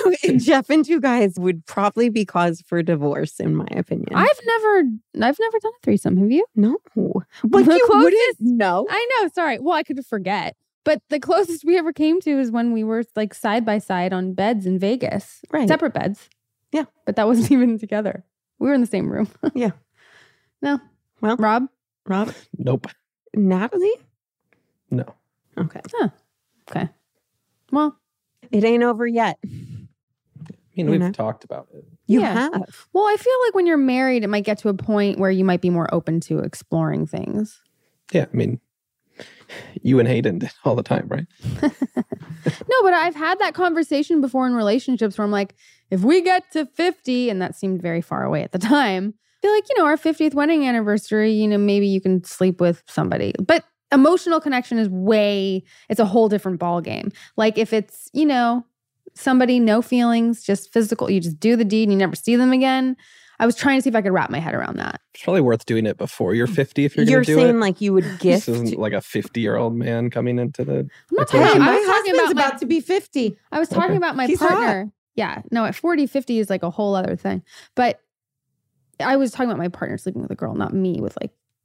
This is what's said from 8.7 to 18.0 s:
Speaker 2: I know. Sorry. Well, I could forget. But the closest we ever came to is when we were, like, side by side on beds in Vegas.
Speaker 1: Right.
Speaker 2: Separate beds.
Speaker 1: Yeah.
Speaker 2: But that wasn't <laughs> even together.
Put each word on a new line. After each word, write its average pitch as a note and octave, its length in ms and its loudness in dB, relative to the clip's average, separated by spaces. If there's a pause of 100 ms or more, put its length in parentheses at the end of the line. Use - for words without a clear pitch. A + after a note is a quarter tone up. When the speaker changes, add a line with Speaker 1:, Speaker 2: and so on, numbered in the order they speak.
Speaker 2:
I A4+ 160 -2 (160)
know. E4+ 120 0
Sorry. D4+ 240 -2
Well, E4 160 -2
I D#4 80 0
could C4+ 220 -10
forget. F#3+ 500 -6 (300)
But D4 240 0
the D4 100 -2
closest E4+ 460 -2
we F4 140 2
ever D#4+ 160 -4
came D#4+ 280 0
to D#4 160 -2
is B3 120 -2
when A#3 220 -2
we A3 120 -2
were, A3+ 200 -2 (120)
like, G#3+ 160 -2
side A3+ 320 -2
by G#3+ 140 0
side F#3 340 -4
on F#3 220 -4
beds G3 320 -2
in F#3 120 0
Vegas. G3+ 600 -4 (100)
Speaker 1:
Right. C#4+ 160 0
Speaker 2:
Separate D4+ 280 0
beds. - 340 -6 (440)
Speaker 1:
Yeah. D4 120 -2 (220)
Speaker 2:
But G3+ 100 -4
that G#3+ 100 2
wasn't A#3 260 4
<laughs> - 0 -
even B3 260 4
together. G#3 460 -6 (340)